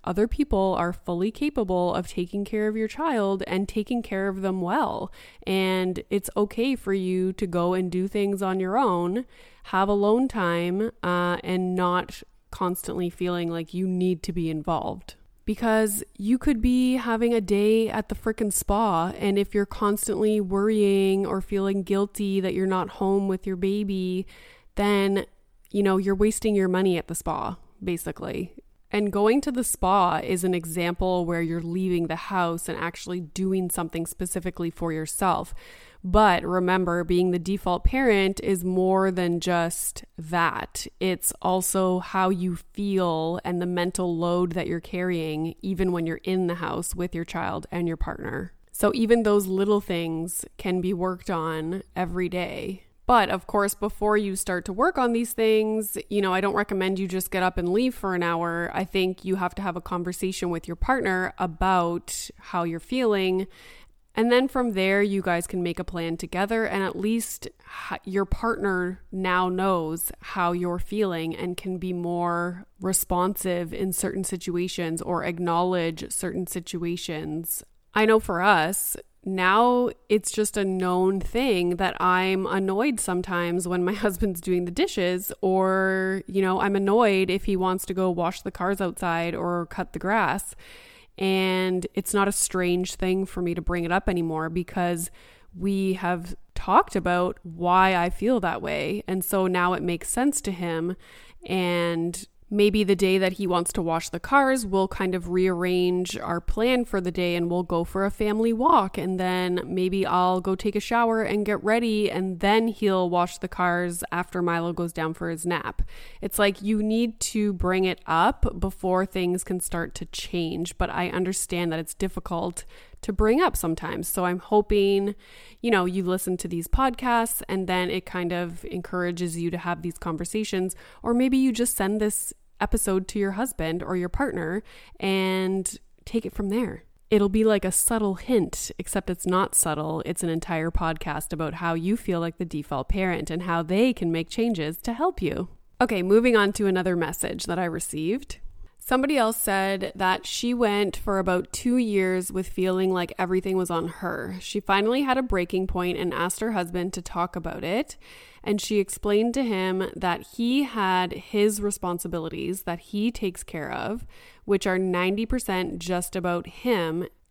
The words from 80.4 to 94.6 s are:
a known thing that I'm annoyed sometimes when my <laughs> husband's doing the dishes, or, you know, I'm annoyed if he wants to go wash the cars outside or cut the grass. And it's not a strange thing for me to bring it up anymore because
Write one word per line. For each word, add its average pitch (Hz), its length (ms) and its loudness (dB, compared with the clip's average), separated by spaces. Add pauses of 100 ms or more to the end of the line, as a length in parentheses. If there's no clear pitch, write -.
a 202 80 0
known 185 540 2
thing 185 580 0
that 185 220 -2
I'm 185 460 2
annoyed 196 540 0
sometimes 180 680 -2
when 180 160 0
my 185 100 0
<laughs> 202 120 -2
husband's 190 360 0
doing 180 240 0
the 175 60 -6
dishes, 180 680 -2
or, 190 840 2
you 190 160 0
know, 185 180 2
I'm 196 140 2
annoyed 196 560 4
if 196 140 -2
he 196 100 0
wants 185 320 0
to 185 80 -4
go 185 160 2
wash 175 320 -2
the 190 80 -8
cars 190 280 -2
outside 170 540 -2
or 175 320 -2
cut - 280 -8
the 170 60 -6
grass. 190 540 0 (640)
And 185 800 2
it's - 180 -4
not 202 160 4
a 202 40 0
strange 180 640 0
thing 185 320 0
for - 160 -6
me 170 100 -2
to 170 80 -6
bring 175 220 -2
it 170 80 -2
up 190 180 0
anymore 165 400 0
because 175 600 -2 (440)